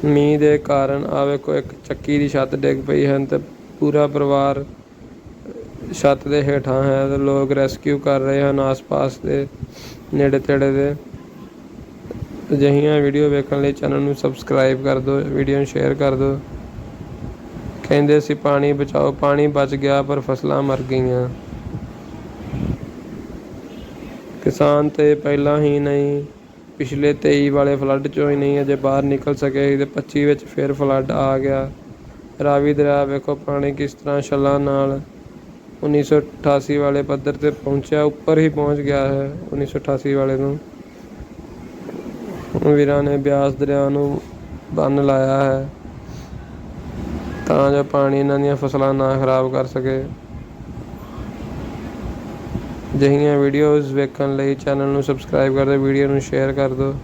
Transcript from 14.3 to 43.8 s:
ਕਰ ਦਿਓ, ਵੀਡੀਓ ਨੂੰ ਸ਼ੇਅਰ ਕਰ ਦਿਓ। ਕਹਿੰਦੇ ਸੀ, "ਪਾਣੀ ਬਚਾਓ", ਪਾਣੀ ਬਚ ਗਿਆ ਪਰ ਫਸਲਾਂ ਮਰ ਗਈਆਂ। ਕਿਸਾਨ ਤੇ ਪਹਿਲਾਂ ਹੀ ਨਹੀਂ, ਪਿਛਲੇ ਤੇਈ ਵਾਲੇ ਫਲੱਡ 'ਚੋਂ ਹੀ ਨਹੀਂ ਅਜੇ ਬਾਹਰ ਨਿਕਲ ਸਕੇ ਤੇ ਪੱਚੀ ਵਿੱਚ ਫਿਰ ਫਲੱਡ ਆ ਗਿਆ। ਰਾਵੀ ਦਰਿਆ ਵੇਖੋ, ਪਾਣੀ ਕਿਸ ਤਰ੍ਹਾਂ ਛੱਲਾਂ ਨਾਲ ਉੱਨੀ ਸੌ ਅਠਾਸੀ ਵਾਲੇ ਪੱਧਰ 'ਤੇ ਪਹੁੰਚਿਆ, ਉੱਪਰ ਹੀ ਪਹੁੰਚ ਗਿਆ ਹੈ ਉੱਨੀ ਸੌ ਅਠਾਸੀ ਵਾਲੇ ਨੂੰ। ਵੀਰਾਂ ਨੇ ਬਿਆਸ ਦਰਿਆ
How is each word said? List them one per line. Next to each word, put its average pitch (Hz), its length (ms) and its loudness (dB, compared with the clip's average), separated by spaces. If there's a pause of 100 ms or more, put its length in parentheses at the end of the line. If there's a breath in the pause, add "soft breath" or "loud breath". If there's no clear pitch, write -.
ਕਰ 135 140 2
ਦਿਓ, 139 220 0
ਵੀਡੀਓ 139 360 0
ਨੂੰ 139 100 2
ਸ਼ੇਅਰ 139 280 0
ਕਰ 139 200 0
ਦਿਓ। 135 240 0 (1500)
ਕਹਿੰਦੇ 147 320 6
ਸੀ, 147 140 -2
"ਪਾਣੀ 143 380 2
ਬਚਾਓ", 143 400 0
ਪਾਣੀ 143 340 2
ਬਚ 143 280 2
ਗਿਆ 139 280 2
ਪਰ 143 180 -2
ਫਸਲਾਂ 139 420 -2
ਮਰ 135 280 0
ਗਈਆਂ। 127 380 0 (3250)
ਕਿਸਾਨ 147 440 2
ਤੇ 147 260 4
ਪਹਿਲਾਂ 147 460 0
ਹੀ 143 180 2
ਨਹੀਂ, 143 440 0 (560)
ਪਿਛਲੇ 143 340 0
ਤੇਈ 143 380 4
ਵਾਲੇ 139 260 4
ਫਲੱਡ 135 320 0
'ਚੋਂ 147 220 0
ਹੀ 143 60 2
ਨਹੀਂ 143 240 2
ਅਜੇ 139 160 2
ਬਾਹਰ 135 260 2
ਨਿਕਲ 139 320 0
ਸਕੇ 139 420 2
ਤੇ 139 80 2
ਪੱਚੀ 143 400 -2
ਵਿੱਚ 143 200 2
ਫਿਰ 143 280 -2
ਫਲੱਡ 135 380 0
ਆ 135 280 2
ਗਿਆ। 135 320 -2 (720)
ਰਾਵੀ 143 320 4
ਦਰਿਆ 143 300 4
ਵੇਖੋ, 139 300 -2
ਪਾਣੀ 143 380 -2
ਕਿਸ 139 220 -4
ਤਰ੍ਹਾਂ 143 260 -4
ਛੱਲਾਂ 139 400 2
ਨਾਲ 139 400 0 (840)
ਉੱਨੀ 147 200 2
ਸੌ 147 160 4
ਅਠਾਸੀ 143 580 0
ਵਾਲੇ 143 260 2
ਪੱਧਰ 139 300 -2
'ਤੇ 147 180 0
ਪਹੁੰਚਿਆ, 143 520 -2
ਉੱਪਰ 151 360 2
ਹੀ 160 100 6
ਪਹੁੰਚ 147 320 0
ਗਿਆ 139 260 0
ਹੈ 139 260 -2 (200)
ਉੱਨੀ 143 140 -2
ਸੌ 143 120 -6
ਅਠਾਸੀ 139 360 -2
ਵਾਲੇ 135 220 2
ਨੂੰ। 139 220 -2 (2000)
ਵੀਰਾਂ 143 360 4
ਨੇ 143 140 0
ਬਿਆਸ 139 380 2
ਦਰਿਆ 139 340 0